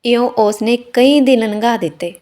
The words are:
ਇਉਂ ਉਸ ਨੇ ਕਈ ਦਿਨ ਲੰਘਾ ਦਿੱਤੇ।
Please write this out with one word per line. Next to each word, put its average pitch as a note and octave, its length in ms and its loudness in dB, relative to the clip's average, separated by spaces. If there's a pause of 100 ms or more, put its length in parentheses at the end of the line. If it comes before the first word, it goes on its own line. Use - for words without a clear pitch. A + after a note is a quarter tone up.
ਇਉਂ A#3+ 240 0
ਉਸ G#3+ 320 -2
ਨੇ A#3 160 0
ਕਈ C4 420 2
ਦਿਨ B3+ 200 2
ਲੰਘਾ A3 380 -4
ਦਿੱਤੇ। F3 440 -8